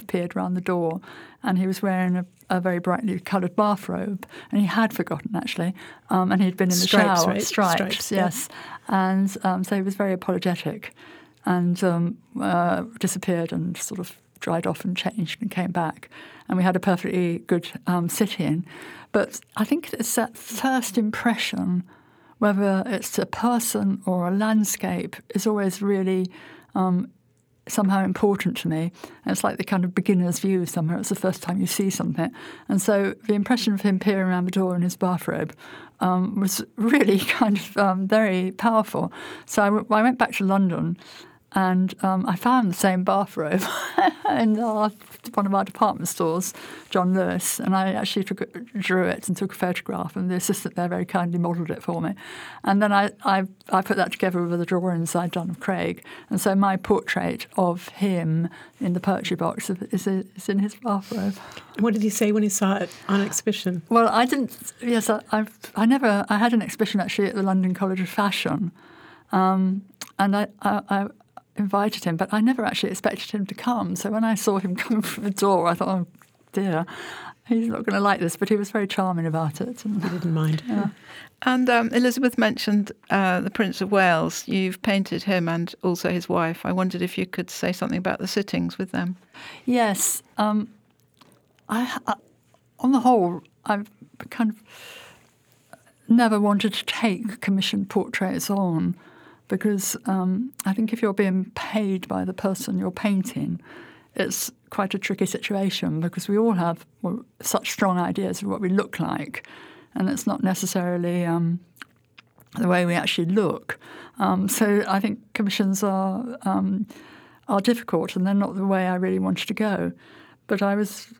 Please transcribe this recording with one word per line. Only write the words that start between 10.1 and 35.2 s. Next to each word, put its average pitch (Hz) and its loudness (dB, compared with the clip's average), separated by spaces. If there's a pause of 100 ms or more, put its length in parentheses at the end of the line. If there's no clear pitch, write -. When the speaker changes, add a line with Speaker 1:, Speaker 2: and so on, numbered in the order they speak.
Speaker 1:
apologetic 180 -2 (500)
and, 175 2
um, 170 0 (220)
uh, 175 2 (180)
disappeared 180 -2
and 170 -4
sort - -8
of - -10 (220)
dried 170 -2
off 170 -4
and 180 -2
changed - -4
and 208 -4
came 180 -4
back. - -4 (380)
And 185 0
we 185 2
had 180 4
a 180 2
perfectly 175 0 (100)
good, 175 2 (200)
um, 175 0
sit-in. 170 0 (460)
But - -2 (160)
I 214 2
think - -2
it's - -4
that 226 -2
first 247 -2
impression, 214 0 (560)
whether 196 2
it's - -4
a - 0
person 220 0
or 180 0
a - 0
landscape, 202 0 (180)
is 208 0
always 196 0
really, 190 2 (460)
um, 185 2 (580)
somehow 196 2
important 190 2
to - -6
me. 160 -2 (340)
And - -2
it's 190 -2
like 196 0
the 185 -4
kind 185 0
of 180 -4
beginner's 180 2
view 190 0
somewhere. 170 -2
It's - -4
the 202 0
first 185 -2
time 190 -2
you 185 0
see 196 0
something. 165 -2 (360)
And 196 2
so 202 2 (140)
the 214 4
impression 214 2
of 196 -4
him 190 2
peering 190 2
around 180 0
the 180 -2
door 185 0
in 175 0
his 175 0
bathrobe, 165 -2 (460)